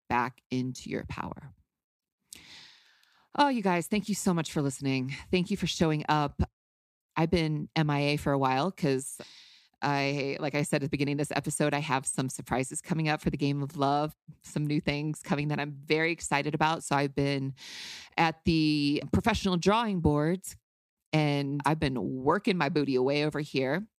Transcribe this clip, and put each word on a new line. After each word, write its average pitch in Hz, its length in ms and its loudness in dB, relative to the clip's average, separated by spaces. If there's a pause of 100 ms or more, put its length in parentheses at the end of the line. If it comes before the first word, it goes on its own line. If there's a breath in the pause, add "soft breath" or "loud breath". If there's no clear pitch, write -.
(100)
back 120 400 0
into 127 400 -4
your 113 160 -4
power. - 480 -10 (1800 loud breath)
Oh, 285 140 4
you 247 120 0
guys, 180 260 2
thank 214 220 -2
you 202 60 2
so - 180 0
much 165 180 -2
for 160 100 0
listening. 135 540 -2 (160 loud breath)
Thank 180 180 0
you 196 80 0
for 175 100 -2
showing 156 400 0
up. 147 340 0 (760)
I've 165 140 2
been 156 440 0
M 156 140 2
I 143 100 2
A 143 180 2
for 143 140 0
a 139 60 4
while 135 340 2
'cause 135 460 -2 (640 loud breath)
I, 139 580 0
like 151 160 -4
I 147 60 2
said 139 160 0
at 123 80 0
the 151 40 -2
beginning 143 240 0
of 143 40 -2
this 147 180 -2
episode, 147 380 0
I 143 60 0
have 135 260 -2
some 131 240 -2
surprises - 500 -4
coming 160 300 -2
up 151 120 0
for 156 100 0
the 147 60 -4
Game 143 240 0
of 139 140 -6
Love, 143 400 0 (280)
some 151 220 -2
new 147 140 0
things 151 420 -4
coming 147 280 -2
that 147 100 -2
I'm 147 140 -4
very 151 380 0
excited 147 440 -2
about. 160 300 2
So 147 100 0
I've 139 200 2
been 139 380 0 (640 loud breath)
at 160 280 2
the 151 640 2
professional 196 460 2
drawing 202 420 2
boards 156 560 0 (580)
and 143 520 2
I've 156 140 2
been 131 440 -2
working 180 340 2
my 147 120 2
booty 139 260 0
away 139 280 4
over 151 160 0
here. 147 460 -2 (140)